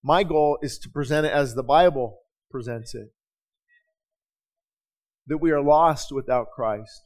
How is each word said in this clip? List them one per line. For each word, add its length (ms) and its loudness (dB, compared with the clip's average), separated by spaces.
My 200 2
goal 400 2
is 180 -8
to 80 -14
present 380 -2
it 60 -2
as 220 0
the 80 -6
Bible 580 2
presents 440 -12
it. 140 -14
That 120 -6
we 120 0
are 120 2
lost 500 4
without 420 -2
Christ. 520 -6